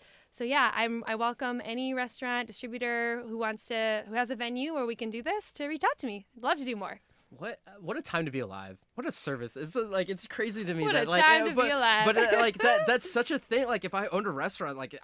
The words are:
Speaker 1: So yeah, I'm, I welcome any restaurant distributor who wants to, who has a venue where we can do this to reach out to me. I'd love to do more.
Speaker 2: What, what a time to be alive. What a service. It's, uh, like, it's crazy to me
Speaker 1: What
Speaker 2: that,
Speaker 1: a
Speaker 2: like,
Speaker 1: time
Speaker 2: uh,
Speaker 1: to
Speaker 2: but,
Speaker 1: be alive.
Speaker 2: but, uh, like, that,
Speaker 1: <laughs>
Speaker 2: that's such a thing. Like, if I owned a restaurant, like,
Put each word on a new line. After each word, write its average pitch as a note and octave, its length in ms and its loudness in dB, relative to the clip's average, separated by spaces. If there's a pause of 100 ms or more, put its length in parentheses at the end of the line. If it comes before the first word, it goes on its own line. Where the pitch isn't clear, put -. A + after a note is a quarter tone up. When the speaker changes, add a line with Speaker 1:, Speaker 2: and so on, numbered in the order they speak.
(300)
Speaker 1:
So - 120 -10
yeah, B3+ 320 2
I'm, A#3 320 -2
I A3+ 100 -2
welcome A#3+ 480 -2
any C4 280 -4
restaurant B3 540 -4
distributor A#3 800 -4
who A3 80 -8
wants A3 300 -4
to, A3 420 0
who G#3+ 60 -8
has A#3+ 160 0
a B3+ 60 -6
venue B3 360 -4
where C4+ 140 -2
we A#3 100 -4
can A3+ 140 -6
do A3+ 120 -6
this G4 320 -4
to C#4+ 120 -6
reach D4+ 180 -4
out B4+ 140 0
to C#4+ 80 -6
me. G3+ 200 -10 (100)
I'd A3 60 -20
love D4+ 160 2
to C4+ 60 -8
do A#3+ 120 -4
more. F#3+ 220 -8 (400)
Speaker 2:
What, E3+ 220 -10 (200)
what F#3+ 160 -6
a D#4+ 60 -6
time E3 220 -2
to C#3+ 80 -4
be C3 80 -2
alive. F#2+ 360 -8 (200)
What B3 100 -6
a - 60 -2
service. A#2+ 440 -4
It's, D#3 200 -6
uh, A3+ 100 0
like, F#3+ 220 0
it's F#3+ 180 -6
crazy A3 380 -4
to F3 100 -2
me E3 80 0
Speaker 1:
What G#4 120 4
Speaker 2:
that, B3+ 120 4
Speaker 1:
a - 40 0
Speaker 2:
like, - 140 6
Speaker 1:
time D#4+ 180 8
Speaker 2:
uh, D#4+ 80 2
Speaker 1:
to D4 40 -2
Speaker 2:
but, B3+ 120 4
Speaker 1:
be C#4+ 40 2
alive. A3+ 340 4
Speaker 2:
but, A3 120 6
uh, A#3 100 6 (140)
like, A3+ 180 4
that, B3 240 6
Speaker 1:
<laughs> D#5+ 60 -2
Speaker 2:
that's B3 200 4
such A#3+ 220 0
a C#4+ 80 2
thing. A#3+ 300 0
Like, A3+ 160 0
if F#3 100 -4
I G3+ 140 -2
owned G3+ 180 0
a G3 40 0
restaurant, D3 460 -4
like, C3+ 280 -10